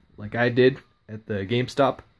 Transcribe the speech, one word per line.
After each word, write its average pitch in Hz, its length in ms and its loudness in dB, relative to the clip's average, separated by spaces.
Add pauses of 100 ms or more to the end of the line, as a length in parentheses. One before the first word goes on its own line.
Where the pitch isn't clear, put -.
(160)
like 107 180 -14
I 120 140 0
did 123 300 4 (300)
at 110 180 -14
the 101 200 -6
GameStop. 127 540 0 (200)